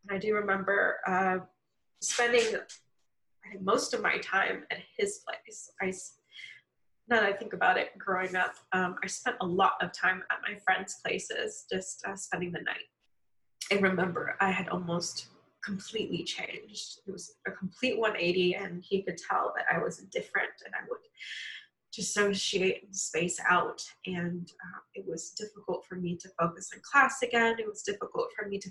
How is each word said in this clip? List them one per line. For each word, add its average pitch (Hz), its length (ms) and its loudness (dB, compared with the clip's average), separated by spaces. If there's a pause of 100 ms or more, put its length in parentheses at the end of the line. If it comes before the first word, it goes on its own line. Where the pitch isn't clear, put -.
And 196 80 -2
I - 20 -2
do 190 160 2
remember, 196 720 2
uh, 185 320 4 (640)
spending, 233 560 4
I - 920 -16
think, 196 120 -10
most 220 320 2
of 214 80 -2
my - 160 2
time - 520 0
at - 80 -6 (200)
his 202 280 0
place. - 440 -12 (100)
I 190 80 0
s-, - 280 -8 (920)
now 226 120 6
that 202 80 6
I 202 40 4
think 202 220 -4
about 185 240 6
it, - 200 -2
growing 185 380 0
up, - 180 0 (180)
um, 185 300 2
I 185 40 -4
spent - 340 -2
a 190 60 0
lot 190 340 6
of 175 120 -2
time 185 380 2
at - 160 -2
my 202 120 -6
friends' 190 460 0
places, - 680 -4
just, - 360 -4
uh, 196 100 -6
spending 175 360 -4
the 156 80 -4
night. - 280 -6 (840)
I 202 40 4
remember 185 640 2
I 190 100 4
had 180 180 0
almost 175 580 -4 (360)
completely 202 600 -4
changed. - 840 -8
It 190 60 -8
was - 220 -12 (120)
a 190 40 -2
complete 208 480 -2
one 214 180 2
eighty, 180 380 4
and 180 280 -6
he 196 200 0
could 175 160 -4
tell - 360 0
that - 160 0
I - 80 4
was - 200 -2
different, - 540 -4 (120)
and - 100 -12
I - 140 -8
would - 120 -6 (920)
dissociate 196 920 2
and - 120 -10
space - 500 0
out. - 360 4 (240)
And, 175 440 -4
uh, 180 300 -14 (140)
it 196 120 -10
was 165 260 -6
difficult 196 520 -6
for 180 120 -10
me 175 200 -2
to 185 120 -14 (120)
focus - 320 -2
in - 100 -16
class 269 400 4
again. 233 360 4
It 220 80 -2
was - 160 -8
difficult - 520 -2
for 208 140 -6
me 196 100 -4
to 190 120 -10